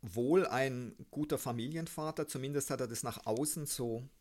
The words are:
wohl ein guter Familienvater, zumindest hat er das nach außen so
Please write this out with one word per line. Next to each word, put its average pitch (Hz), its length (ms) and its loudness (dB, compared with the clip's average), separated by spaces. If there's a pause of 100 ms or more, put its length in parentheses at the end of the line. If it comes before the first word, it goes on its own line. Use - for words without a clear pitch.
wohl 120 440 4
ein 123 480 0 (160)
guter 147 280 0
Familienvater, 156 880 -2
zumindest 139 420 -2
hat 127 120 0
er 123 60 0
das 113 140 -4
nach - 220 -4
außen 147 400 2
so 120 420 -2 (140)